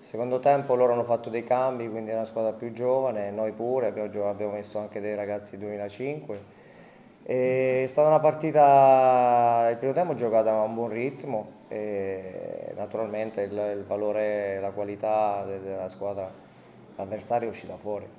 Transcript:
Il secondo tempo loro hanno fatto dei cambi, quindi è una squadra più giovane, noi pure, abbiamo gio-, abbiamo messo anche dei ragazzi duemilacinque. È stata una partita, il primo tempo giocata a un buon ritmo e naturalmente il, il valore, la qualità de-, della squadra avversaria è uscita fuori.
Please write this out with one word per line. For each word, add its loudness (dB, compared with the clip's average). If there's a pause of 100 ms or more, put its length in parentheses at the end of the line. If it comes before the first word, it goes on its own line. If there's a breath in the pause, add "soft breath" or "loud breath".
Il -20
secondo -4
tempo 2
loro 4
hanno 0
fatto -2
dei -4
cambi, 0
quindi -6
è -4
una -2
squadra -2
più -10
giovane, 0
noi -2
pure, -2
abbiamo -4
gio-, -4
abbiamo -4
messo -8
anche -8
dei -4
ragazzi -8
duemilacinque. -10 (680 loud breath)
È 0
stata 2
una 6
partita, 6
il 0
primo -2
tempo 0
giocata 2
a 2
un -2
buon -2
ritmo -6 (160)
e -6
naturalmente -6
il, -2
il -4
valore, -2
la -4
qualità -2
de-, -8
della -8
squadra -8 (640 loud breath)
avversaria -4
è -6
uscita -14
fuori. -8 (120)